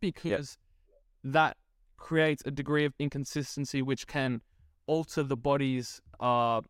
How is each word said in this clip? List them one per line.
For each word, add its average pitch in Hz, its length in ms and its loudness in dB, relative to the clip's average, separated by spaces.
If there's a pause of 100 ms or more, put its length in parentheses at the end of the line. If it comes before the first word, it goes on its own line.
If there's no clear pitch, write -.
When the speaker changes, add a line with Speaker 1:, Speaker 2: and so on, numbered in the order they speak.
Speaker 1:
Yep. - 0 -
Speaker 2:
because 165 560 -2 (680)
that 147 320 4 (420)
creates 156 480 2
a 143 60 -4
degree 143 340 0
of 139 140 -2
inconsistency 143 840 -4
which 131 260 -2
can 131 340 -2 (460)
alter 156 360 0
the 135 140 -2
body's, 131 640 0 (180)
uh, 120 500 2